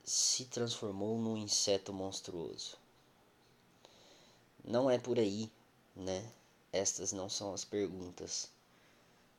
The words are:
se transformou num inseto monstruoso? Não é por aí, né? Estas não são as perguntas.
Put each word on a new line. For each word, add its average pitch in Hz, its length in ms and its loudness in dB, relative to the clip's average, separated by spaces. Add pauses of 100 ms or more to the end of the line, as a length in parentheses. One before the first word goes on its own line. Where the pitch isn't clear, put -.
se - 420 2
transformou 113 720 0
num 113 200 2
inseto 101 560 2
monstruoso? 92 840 -6 (1900)
Não 127 260 4
é 123 80 6
por 120 220 2
aí, 110 320 2 (440)
né? 95 360 -4 (400)
Estas 98 400 0
não 98 180 -4
são 101 240 -4
as - 100 -4
perguntas. 90 840 -4 (880)